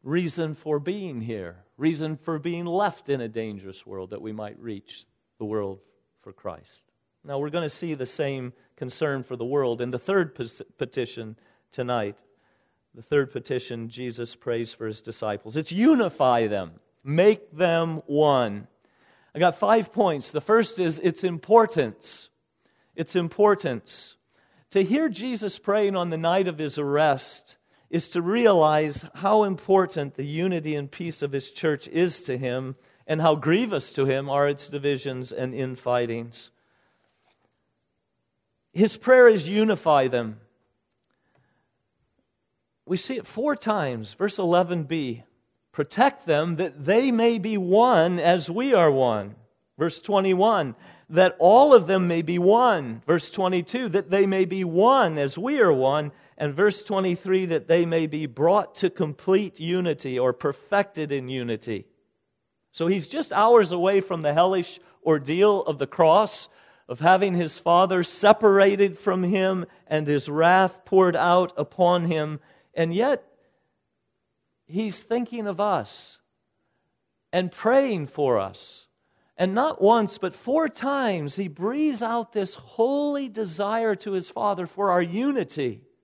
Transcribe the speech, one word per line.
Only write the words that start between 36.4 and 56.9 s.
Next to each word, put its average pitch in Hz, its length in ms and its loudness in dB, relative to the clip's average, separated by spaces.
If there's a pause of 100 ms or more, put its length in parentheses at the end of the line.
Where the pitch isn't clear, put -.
His 208 240 2
prayer 254 300 8
is 185 220 6
unify 180 580 2
them. 117 340 -4 (2500)
We 185 100 -2
see 262 200 -8
it 196 100 -10
four 285 300 -4
times. 139 580 -4
Verse 196 240 -4
eleven 175 460 0
B, 131 400 -6 (480)
"Protect 247 540 -2
them 160 300 0
that 151 280 -6
they 233 260 2
may 233 280 2
be 214 180 -4
one 180 640 4
as 170 280 2
we 240 260 0
are 170 160 6
one." 110 440 0 (420)
Verse 160 240 -4
twenty-one, 190 760 0 (320)
"That 175 320 4
all 247 340 8
of 175 140 6
them 190 180 2
may 170 160 0
be 175 160 -2
one." 180 680 2
Verse 165 240 0
twenty-two, 190 580 -2
"That 170 220 -2
they 196 160 2
may 190 180 0
be 190 180 -4
one 180 560 2
as 139 180 -2
we 262 240 -2
are 180 120 6
one." 143 400 0 (240)
And 147 180 -4
verse 196 300 0
twenty-three, 190 600 -2